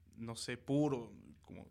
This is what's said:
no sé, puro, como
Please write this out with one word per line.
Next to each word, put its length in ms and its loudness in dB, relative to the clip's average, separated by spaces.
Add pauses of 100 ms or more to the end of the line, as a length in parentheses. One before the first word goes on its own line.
(160)
no 200 -6
sé, 200 -2
puro, 560 4 (300)
como 280 -12